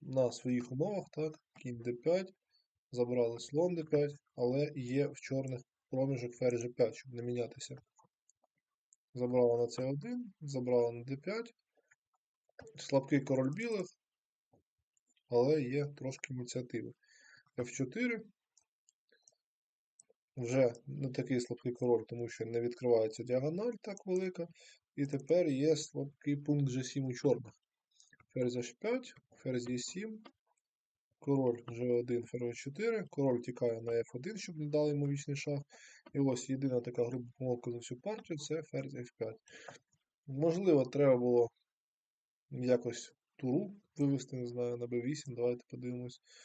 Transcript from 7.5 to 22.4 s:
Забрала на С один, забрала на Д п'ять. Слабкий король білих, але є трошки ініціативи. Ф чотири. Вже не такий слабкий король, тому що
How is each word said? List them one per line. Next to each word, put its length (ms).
Забрала 440
на 120
С 140
один, 580
забрала 500
на 120
Д 140
п'ять. 380
Слабкий 440
король 320
білих, 340
але 320
є 240
трошки 480
ініціативи. 600
Ф 120
чотири. 500
Вже 360
не 220
такий 300
слабкий 320
король, 320
тому 260
що 160